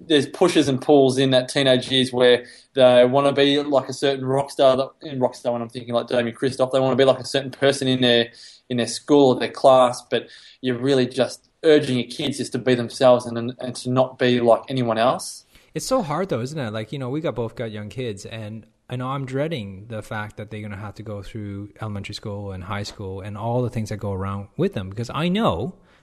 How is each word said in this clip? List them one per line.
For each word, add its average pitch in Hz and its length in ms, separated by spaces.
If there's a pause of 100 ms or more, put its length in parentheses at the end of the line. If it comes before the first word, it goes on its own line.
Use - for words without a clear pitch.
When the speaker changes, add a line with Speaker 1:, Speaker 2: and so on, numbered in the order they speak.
Speaker 1:
there's 147 200
pushes 170 420
and 127 120
pulls 135 380
in 135 120
that 127 180
teenage 127 420
years 127 220
where 123 320 (300)
they 123 300
wanna 139 280
be 139 300
like 143 260
a 135 40
certain 135 320
rock 135 260
star." 131 280
That, 135 120 (120)
in 143 180
rock - 140
star, - 180
when 117 80
I'm 113 80
thinking 120 240
like 120 140
Damien 117 280
Christoph, 127 380
they 135 80
wanna 131 160
be 131 80
like 123 160
a 123 60
certain 135 240
person 135 360
in 127 140
their, 120 300 (400)
in 123 80
their 113 80
school 143 480
or - 60
their 117 100
class, 127 500 (100)
but 117 180 (340)
you're 123 160
really 131 280
just - 440 (140)
urging 139 340
your 117 100
kids 139 300
just 120 140
to 127 60
be 127 160
themselves 120 520
and, 117 320
and 123 180
to - 140
not 127 280
be 123 220
like 113 300
anyone 120 260
else. 131 480 (300)
Speaker 2:
It's 160 100
so 254 160
hard 170 300
though, 127 100
isn't 143 180
it? 117 140
Like, 110 200
you 147 60
know, 127 120
we 147 100
got, 156 140
both 113 220
got 113 160
young 104 180
kids, 110 340
and 110 400 (240)
I 127 80
know 127 120
I'm 139 160
dreading 127 640
the 110 140
fact 107 340
that 107 140
they're 107 120
gonna 104 140
have 101 180
to - 80
go 104 200
through 101 480 (100)
elementary 104 340
school 101 380
and 92 100
high 95 220
school 95 380
and 104 140
all 117 260
the 117 80
things 110 180
that 107 80
go 101 160
around 98 440
with 190 180
them, 95 140
because 117 240
I 151 160
know, 175 460 (280)